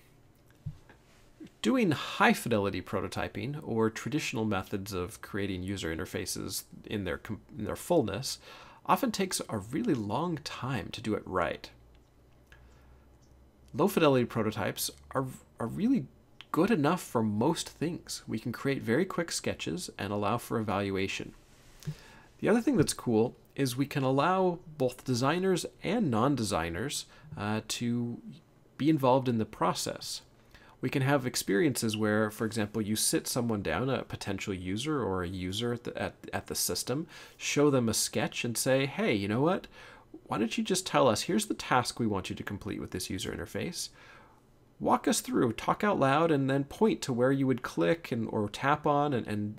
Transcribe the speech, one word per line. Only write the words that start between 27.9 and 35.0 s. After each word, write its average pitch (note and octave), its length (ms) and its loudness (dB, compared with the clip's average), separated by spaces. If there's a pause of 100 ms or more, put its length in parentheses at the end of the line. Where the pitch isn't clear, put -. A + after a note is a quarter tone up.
be C3+ 100 2
involved C3 400 6
in A#2+ 100 2
the G#2+ 60 2
process. - 800 -4 (580)
We C3 80 -2
can C3+ 140 0
have C3+ 240 2
experiences B2 680 2
where, G#2+ 340 2
for A2+ 160 -4
example, A2 340 -2
you G#2+ 140 0
sit D#3 320 0
someone A2+ 360 0
down, F#2 280 0
a A#2 140 0
potential - 500 -4
user A2 480 -2